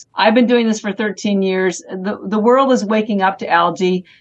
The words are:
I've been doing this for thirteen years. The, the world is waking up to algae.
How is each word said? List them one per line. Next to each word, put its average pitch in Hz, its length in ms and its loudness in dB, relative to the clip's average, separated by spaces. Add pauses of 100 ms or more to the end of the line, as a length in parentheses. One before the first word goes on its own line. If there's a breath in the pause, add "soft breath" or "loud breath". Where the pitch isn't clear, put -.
(160)
I've 208 180 2
been 240 140 4
doing 240 200 2
this 214 120 -2
for 208 140 -6
thirteen 202 480 -2
years. 185 380 -2 (100)
The, 190 340 -8
the 196 160 -4
world 254 320 4
is 208 140 0
waking 214 360 -2
up 190 180 0
to - 100 -8
algae. 180 560 0 (160 soft breath)